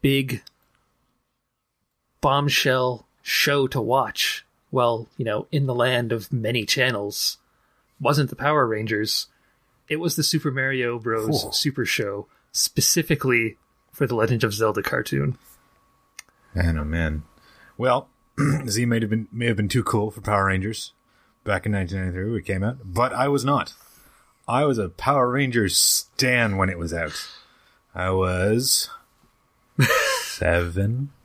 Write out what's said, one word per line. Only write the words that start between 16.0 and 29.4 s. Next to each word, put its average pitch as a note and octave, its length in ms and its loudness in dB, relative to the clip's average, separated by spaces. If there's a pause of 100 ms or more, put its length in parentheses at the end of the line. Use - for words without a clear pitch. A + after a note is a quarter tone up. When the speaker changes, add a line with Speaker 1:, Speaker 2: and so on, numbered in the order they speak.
Speaker 2:
Man, E2+ 240 2
oh D2+ 60 -4
man. D#2 400 -2 (540)
Well, B2+ 320 0 (280)
<clears throat> C#3+ 300 0
Z A2 180 0
may A#2+ 140 2
have A2 100 -2
been, A2 220 -2
may A#2+ 160 -4
have A2+ 100 0
been G#2 120 0
too A#2+ 140 0
cool G#2+ 280 0
for A2 100 -16
Power G2+ 260 2
Rangers F#2+ 440 -2 (520)
back G2 220 0
in A2 60 0
nineteen F#2+ 280 -2
ninety-three F#2 300 -4
when A2+ 100 -2
it - 60 -12
came F#2+ 180 -2
out, B2 200 -2
but G#2 300 -2
I C3 160 0
was C#3 160 2
not. C3+ 280 0 (760)
I C3 180 2
was C3+ 120 2
a G2 120 -2
Power C3 420 2
Rangers A#2+ 460 2
stan A#2+ 800 2
when F#2+ 120 2
it F2+ 80 -6
was E2+ 160 -6
out. E2 200 -4 (840)
I F#2 160 -2
was F#2+ 760 2 (920)